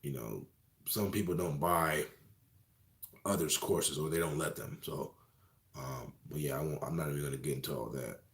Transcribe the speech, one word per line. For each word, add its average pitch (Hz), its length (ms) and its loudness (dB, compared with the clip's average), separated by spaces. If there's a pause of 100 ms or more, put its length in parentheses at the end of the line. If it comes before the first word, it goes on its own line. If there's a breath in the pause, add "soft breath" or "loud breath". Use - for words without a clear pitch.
you 71 120 -4
know, 57 320 -6 (420)
some 104 240 0
people 95 240 2
don't 82 240 2
buy 80 460 4 (1200)
others 85 320 2
courses 82 400 2
or 76 120 0
they 82 100 2
don't 80 180 2
let 78 180 0
them. - 260 -8
So, - 320 -6 (640 soft breath)
um, 127 360 -8 (160)
but 76 100 -4
yeah, 67 180 0
I 71 40 0
won't, 76 220 -2
I'm 76 120 -2
not 80 140 2
even 71 140 0
gonna 69 140 -2
get 67 200 -2
into 69 180 -4
all 58 140 -2
that. 58 320 -6 (120)